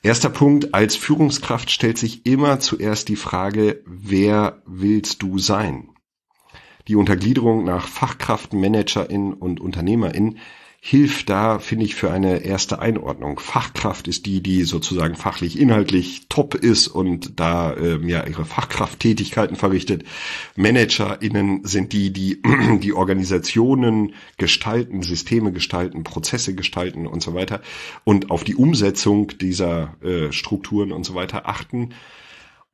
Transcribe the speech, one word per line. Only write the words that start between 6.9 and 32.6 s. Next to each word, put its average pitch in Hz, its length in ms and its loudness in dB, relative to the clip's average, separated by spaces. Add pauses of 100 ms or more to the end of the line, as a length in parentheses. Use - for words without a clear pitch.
Untergliederung 104 720 4
nach 90 220 -2
Fachkraft, - 640 -4
Managerin 101 800 0
und 90 260 -6
Unternehmerin 92 760 0 (420)
hilft 143 500 4
da, 104 300 2
finde 110 260 -2
ich, 101 100 -6
für 90 160 -2
eine 92 340 0
erste - 340 -2
Einordnung. 80 600 -4
Fachkraft - 680 -4
ist - 180 -6
die, 95 160 -2
die 92 220 2
sozusagen 85 520 -2
fachlich, 87 440 -6
inhaltlich 101 680 2
top 147 260 0
ist - 320 4
und 90 520 -4
da, 85 360 0
ähm, 82 320 -2
ja, 85 180 -2
ihre 80 200 -6
Fachkrafttätigkeiten 107 1120 -2
verrichtet. 95 480 0 (520)
ManagerInnen 101 1080 2
sind 95 280 -2
die, 98 200 0
die 95 280 -2
<clears throat> 120 380 4
die 98 140 -2
Organisationen 104 1200 2 (240)
gestalten, 107 640 -2
Systeme 95 500 0
gestalten, 90 520 -4
Prozesse - 520 -6
gestalten 90 520 -6
und 82 140 -6
so 85 120 -6
weiter 95 280 -4 (420)
und 104 280 4
auf 85 120 -2
die - 120 -4
Umsetzung 104 840 4
dieser, 87 640 -2
äh, 85 300 -2
Strukturen 101 600 -4
und 90 140 -6
so 92 100 -10
weiter 92 340 -6
achten. 120 400 -6 (840)